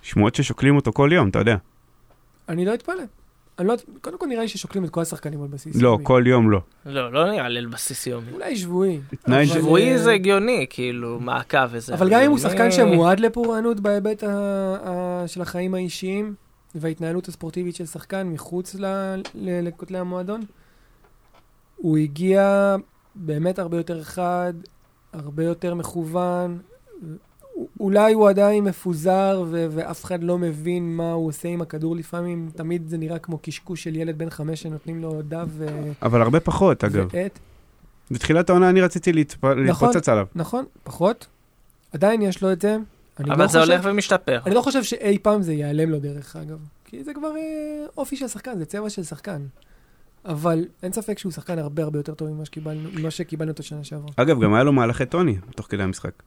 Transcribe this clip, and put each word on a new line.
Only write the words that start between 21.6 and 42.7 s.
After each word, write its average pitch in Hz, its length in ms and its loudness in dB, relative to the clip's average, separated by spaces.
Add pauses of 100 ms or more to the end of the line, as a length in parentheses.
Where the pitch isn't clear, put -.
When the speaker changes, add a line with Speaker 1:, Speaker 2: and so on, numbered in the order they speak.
Speaker 2:
הוא 160 220 0
הגיע 196 760 2 (400)
באמת 165 440 -4
הרבה 170 180 -4
יותר 170 260 -6
חד, 180 500 -4 (600)
הרבה 147 300 -6
יותר 170 300 -2
מכוון. 175 840 -4 (460)
א-, - 20 -16 (760)
אולי 208 340 6
הוא 214 160 8
עדיין 202 340 4
מפוזר 185 880 0
ו-, 170 200 -2
ואף 160 340 -8
אחד 175 180 -6
לא 175 140 0
מבין 170 580 -4
מה 165 160 -2
הוא 165 160 -2
עושה 156 220 -8
עם 175 120 -4
הכדור 160 340 -4
לפעמים. 175 600 -8
תמיד 165 340 -6
זה 165 80 -6
נראה 160 220 -6
כמו 160 220 -8
קשקוש - 420 -10
של 160 120 -6
ילד 160 220 -4
בן 165 120 -6
חמש 156 320 -8
שנותנים 160 400 -10
לו 156 200 -8
דף 160 280 -8
ו-, 151 420 -8 (100)
Speaker 1:
אבל 117 200 2
הרבה 123 180 6
פחות, 170 440 2
אגב. 98 300 0
Speaker 2:
ועט. 185 260 -4 (720)
Speaker 1:
בתחילת 160 380 2
העונה 180 200 8
אני 185 120 6
רציתי 180 320 2
להתפ-, 156 220 0 (100)
Speaker 2:
נכון, 135 200 4
Speaker 1:
להתפוצץ 175 440 4
עליו. 104 160 4 (100)
Speaker 2:
נכון, 202 300 -4 (180)
פחות. 180 440 -2 (680)
עדיין 208 280 2
יש 190 220 -2
לו 190 80 2
את 180 100 -2
זה. 214 160 0 (420)